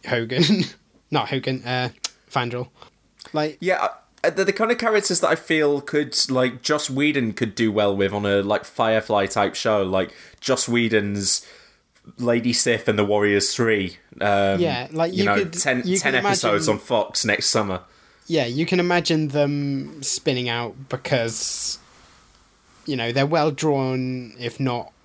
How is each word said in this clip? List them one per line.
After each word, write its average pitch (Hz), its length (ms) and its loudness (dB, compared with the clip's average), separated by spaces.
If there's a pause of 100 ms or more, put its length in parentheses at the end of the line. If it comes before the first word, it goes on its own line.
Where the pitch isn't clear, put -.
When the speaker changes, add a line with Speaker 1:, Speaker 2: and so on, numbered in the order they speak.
Speaker 1:
Hogan. 123 360 0 (420)
<laughs> - 260 -20
Not 127 180 0
Hogan, 131 360 -4
uh, 127 240 -2 (400)
Fandral. 123 380 -4 (640)
Like, 151 260 -2
Speaker 2:
Yeah, 180 280 0 (360)
uh, 170 60 4
they're 185 160 0
the 196 80 2
kind 220 180 -2
of 233 60 0
characters 214 440 2
that - 80 2
I 156 60 4
feel 147 460 2
could, 147 340 -2 (140)
like, 127 320 0
Joss 151 260 0
Whedon 135 460 0
could 110 220 -4
do 113 160 2
well 101 260 2
with 98 160 2
on 104 140 -2
a, 101 160 4
like, 101 200 0
Firefly 110 640 0
type 98 300 0
show, 107 260 0
like 95 320 -2 (260)
Joss 131 300 0
Whedon's 104 760 0 (760)
Lady 120 340 0
Sif 117 340 0
and 104 120 2
the 104 60 4
Warriors 101 500 2
Three. 107 420 0 (240)
Um, 98 380 2
Speaker 1:
Yeah, 131 320 -2
like, 165 200 -2
Speaker 2:
you 185 80 -4
Speaker 1:
you 202 60 2
Speaker 2:
know, 208 120 2
Speaker 1:
could, 180 160 -2
Speaker 2:
ten, 127 300 0
Speaker 1:
you 185 140 0
Speaker 2:
ten 143 160 0
Speaker 1:
could 120 100 0
Speaker 2:
episodes 101 440 2
Speaker 1:
imagine 104 140 2
Speaker 2:
on - 40 -16
Fox - 400 0
next 104 220 0
summer. 101 340 0 (460)
Speaker 1:
Yeah, 151 180 0
you 139 220 -2
can 180 120 2
imagine 170 500 2
them 143 760 -2
spinning 127 440 -2
out 117 280 -4 (140)
because, - 880 -2 (1080)
you 143 100 -6
know, 117 160 -2
they're 135 140 2
well 151 240 2
drawn, 131 920 -2
if 120 200 -6
not 123 320 -4 (140)